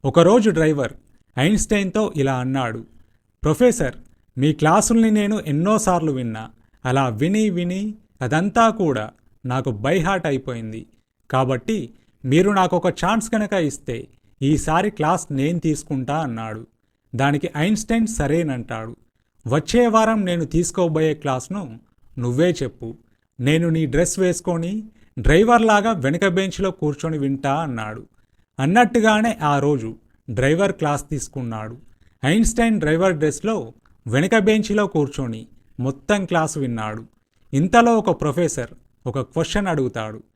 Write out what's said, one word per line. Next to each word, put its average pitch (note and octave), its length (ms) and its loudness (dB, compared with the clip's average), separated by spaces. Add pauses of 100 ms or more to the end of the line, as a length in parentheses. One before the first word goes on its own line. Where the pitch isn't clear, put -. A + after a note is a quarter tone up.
ఒకరోజు F#3 460 6
డ్రైవర్ D3+ 420 0 (460)
ఐన్‌స్టీన్తో G3+ 760 0
ఇలా C3+ 180 0
అన్నాడు, B2+ 500 -4 (600)
"ప్రొఫెసర్, D#3 500 2 (440)
మీ C#3+ 140 2
క్లాసుల్ని G#3+ 580 4
నేను G#3 360 0
ఎన్నోసార్లు F3 680 0
విన్నా. A2+ 380 -8 (340)
అలా C3 240 0
విని F#3 420 0
విని F#3 440 -4 (280)
అదంతా F3+ 480 2
కూడా C#3+ 400 -2 (360)
నాకు B2+ 240 -2
by B2+ 280 -2
heart F3+ 280 -2
అయిపోయింది. A#2 600 -6 (440)
కాబట్టి C3 640 -2 (300)
మీరు D#3+ 260 4
నాకొక F#3 380 2
ఛాన్స్ A3 420 -2
కనుక G#3 220 -2
ఇస్తే D3 560 -4 (340)
ఈసారి D#3 480 0
క్లాస్ E3 420 -2
నేను D3 260 0
తీసుకుంటా" D3 600 -4
అన్నాడు. A2+ 480 -8 (480)
దానికి C#3+ 420 0
ఐన్‌స్టీన్ G#3+ 500 0
సరేనంటాడు. C3+ 920 -4 (500)
"వచ్చే D#3 400 2
వారం A3 380 2
నేను F3 200 -2
తీసుకోబోయే D#3+ 680 0
క్లాస్ను C3+ 680 -6 (380)
నువ్వే B2 320 0
చెప్పు. A#2 460 -8 (440)
నేను D#3 280 2
నీ D#3+ 180 0
డ్రెస్ D3+ 320 0
వేసుకొని F3+ 680 -2 (340)
డ్రైవర్లాగా G#3+ 720 4
వెనుక E3 340 0
బెంచ్లో F#3+ 440 -2
కూర్చొని D#3 480 -4
వింటా" C#3 360 -2
అన్నాడు. A#2 520 -6 (540)
అన్నట్టుగానే A3 800 2
ఆ C#3+ 160 2
రోజు C3+ 380 -2 (340)
డ్రైవర్ D#3 420 2
క్లాస్ D3 380 -2
తీసుకున్నాడు. A#2 640 -8 (480)
ఐన్‌స్టీన్ A3 560 2
డ్రైవర్ E3 340 2
డ్రెస్లో D3+ 580 -2 (340)
వెనుక D3 300 2
బెంచ్లో G#3 500 2
కూర్చొని C3+ 600 -4 (340)
మొత్తం D#3 440 -2
క్లాస్ D#3+ 340 -2
విన్నాడు. A2+ 460 -6 (500)
ఇంతలో A#3 440 4
ఒక - 220 0
ప్రొఫెసర్ D3+ 480 -2 (380)
ఒక B2+ 140 -4
క్వశ్చన్ E3 460 -2
అడుగుతాడు. A#2+ 560 -4 (140)